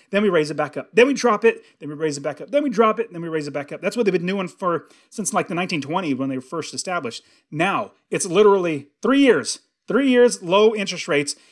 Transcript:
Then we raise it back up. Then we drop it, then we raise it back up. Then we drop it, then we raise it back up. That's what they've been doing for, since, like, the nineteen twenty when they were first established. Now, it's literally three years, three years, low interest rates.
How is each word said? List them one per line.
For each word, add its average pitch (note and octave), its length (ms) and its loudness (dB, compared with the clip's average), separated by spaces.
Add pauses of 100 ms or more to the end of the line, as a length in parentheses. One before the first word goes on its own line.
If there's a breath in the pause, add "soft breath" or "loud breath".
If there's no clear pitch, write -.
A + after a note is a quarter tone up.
(120)
Then G3+ 120 2
we G#3 60 4
raise D#3 200 2
it D#3 60 -6
back D3 220 -4
up. C3 160 -10
Then A#3 140 6
we C#4+ 60 0
drop A3 300 0
it, A3+ 180 2 (200 soft breath)
then D3+ 80 -12
we D3 60 -10
raise D3 220 -2
it D3 40 -10
back C#3+ 180 -8
up. D#3+ 120 -14
Then C#4+ 120 2
we D4 60 -2
drop A3 320 2
it, - 100 -6
then E3+ 100 -10
we E3+ 60 -8
raise D#3 200 -4
it C#3+ 40 -10
back C#3 220 -8
up. D3 80 -14
That's G3 160 -4
what A#3+ 80 2
they've F#3+ 80 2
been F3 120 -2
doing F#3+ 220 -4
for, F3 400 -4 (220 soft breath)
since, - 240 -8
like, F3+ 160 -2
the F3+ 60 -6
nineteen E3+ 260 -4
twenty D3+ 320 -4
when C3+ 160 -4
they C3 80 -6
were B2+ 40 -8
first D#3 320 -10
established. D3 480 -8 (280 soft breath)
Now, D#3 420 -4 (180)
it's E3+ 160 -4
literally F3+ 640 2 (140)
three C4+ 180 2
years, G#3 400 2 (300)
three C4 200 0
years, B3 320 4
low G#3 320 4
interest F#3 360 -6
rates. C#3+ 260 -2 (160 soft breath)